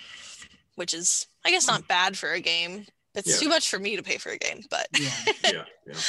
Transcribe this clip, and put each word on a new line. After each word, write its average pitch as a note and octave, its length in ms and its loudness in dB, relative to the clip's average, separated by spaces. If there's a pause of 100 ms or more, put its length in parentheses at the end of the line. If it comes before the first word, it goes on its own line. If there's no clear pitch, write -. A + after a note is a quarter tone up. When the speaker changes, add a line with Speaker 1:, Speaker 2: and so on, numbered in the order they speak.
(760)
Speaker 1:
which F3 180 -4
is, - 320 0 (180)
I - 60 4
guess, F#4 160 4
not A3 140 4
Speaker 2:
Hmm. - 80 -14
Speaker 1:
bad F#3 300 4
for D3+ 140 -2
a F3 80 0
game. E3+ 460 -2 (280)
It's G3+ 140 -4
Speaker 3:
Yeah. D#3+ 100 4
Speaker 1:
too D4+ 100 2
much D#4+ 200 4
for G3+ 100 -2
me G3+ 180 -2
to F3 60 -4
pay - 160 -2
for - 120 -8
a - 80 -6
game, - 320 -4
but - 160 -2 (120)
Speaker 2:
Yeah. C#3 120 0 (160)
Speaker 1:
<laughs> - 180 0
Speaker 3:
Yeah, E3+ 200 2 (220)
yeah. D#3+ 220 -10